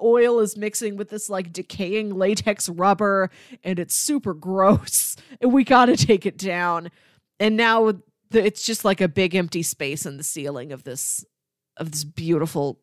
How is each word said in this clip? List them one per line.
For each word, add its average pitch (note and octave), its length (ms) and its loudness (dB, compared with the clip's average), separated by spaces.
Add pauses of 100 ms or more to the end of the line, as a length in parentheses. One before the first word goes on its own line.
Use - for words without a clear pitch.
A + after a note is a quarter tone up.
oil A#3+ 380 4
is G#3+ 180 0
mixing G#3 400 -6
with G3+ 120 -10
this, G#3+ 200 -10
like, F#3 240 -6
decaying G3 600 -6
latex G3+ 520 0
rubber, F#3+ 600 2 (340)
and F3+ 140 -4
it's F3 160 -4
super C4 400 -2
gross. F#3+ 840 0 (240)
And B3 140 2
we C4+ 100 6
gotta A#3+ 320 6
take G3+ 300 2
it F#3+ 120 -4
down. F3 520 -4 (500)
And G#3+ 160 2
now A3+ 360 4 (400)
the, A3+ 120 4
it's G#3 200 -2
just, A3+ 200 -4
like, G3 180 2
a F#3 60 4
big F#3 280 0
empty F3 260 -2
space C#3+ 460 -6
in C#3 100 -12
the C#3+ 60 -12
ceiling C#3 480 -8
of B2+ 120 -14
this, - 400 -8 (540)
of D#3+ 140 -8
this D3+ 120 -6
beautiful D#3 800 -4